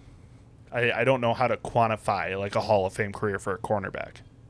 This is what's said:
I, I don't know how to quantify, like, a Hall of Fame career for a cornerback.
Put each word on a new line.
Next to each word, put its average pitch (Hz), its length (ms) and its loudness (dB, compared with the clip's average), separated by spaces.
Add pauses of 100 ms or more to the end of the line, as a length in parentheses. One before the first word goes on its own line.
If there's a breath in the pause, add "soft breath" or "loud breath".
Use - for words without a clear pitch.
(720 soft breath)
I, 120 180 2
I 113 140 0
don't 131 160 4
know 117 120 2
how 120 140 2
to 113 100 0
quantify, 104 840 0
like, 101 180 -4
a 110 40 2
Hall 104 260 4
of 98 60 -4
Fame 101 200 -4
career 101 260 -2
for 98 160 -4
a 92 40 -6
cornerback. - 580 -4 (340)